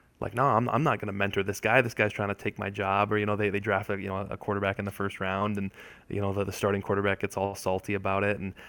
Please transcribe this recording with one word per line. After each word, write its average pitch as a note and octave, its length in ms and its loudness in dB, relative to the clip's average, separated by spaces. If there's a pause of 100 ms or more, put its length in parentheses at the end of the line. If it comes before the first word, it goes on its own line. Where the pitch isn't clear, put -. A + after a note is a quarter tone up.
(200)
Like, G2+ 140 -6
"No, B2 120 2
I'm, A#2+ 240 4
I'm G#2 120 2
not C3 180 2
gonna G#2 120 -4
mentor G2 320 0
this G2 160 -4
guy. A#2 220 6
This A#2+ 120 0
guy's G#2+ 180 2
trying G2+ 180 -2
to G2+ 60 -2
take - 220 -6
my G2+ 140 -4
job." G2+ 400 2
Or, G#2+ 80 2
you G#2 80 0
know, G#2 80 2
they, G#2 160 2
they G2+ 80 0
draft G2+ 320 0
a, G2 100 -4
you G2 60 -6
know, G2 240 -4
a G2+ 60 -8
quarterback G2 420 -2
in G2+ 60 -2
the G2 60 -4
first - 280 -4
round, G2 400 -2
and, G2 100 -4 (400)
you G2 120 -2
know, G2 120 0
the, G2+ 100 0
the G2 80 -4
starting G2+ 300 0
quarterback G2+ 380 0
gets - 180 -4
all G2 160 -2
salty F#2+ 400 -2
about G2 300 0
it. G2+ 160 0
And F#2 140 -6 (160)